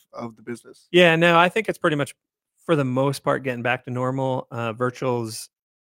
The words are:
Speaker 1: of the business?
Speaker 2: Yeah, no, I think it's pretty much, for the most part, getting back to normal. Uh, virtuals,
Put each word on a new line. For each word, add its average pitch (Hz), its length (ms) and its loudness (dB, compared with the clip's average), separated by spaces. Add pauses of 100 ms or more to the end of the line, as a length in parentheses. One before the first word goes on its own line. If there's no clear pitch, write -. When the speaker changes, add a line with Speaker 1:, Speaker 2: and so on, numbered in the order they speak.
(120)
Speaker 1:
of 117 240 -14
the 117 60 -20
business? 120 480 -18
Speaker 2:
Yeah, 170 260 6
no, 170 220 4
I 180 100 6
think 220 200 -4
it's 180 100 -6
pretty 156 180 0
much, 143 180 -4 (500)
for 170 120 2
the 143 80 0
most 131 360 -2
part, 135 240 -2
getting 123 180 -6
back 123 220 -2
to 123 60 -12
normal. 131 600 -4
Uh, 117 220 -6
virtuals, 120 760 -4 (380)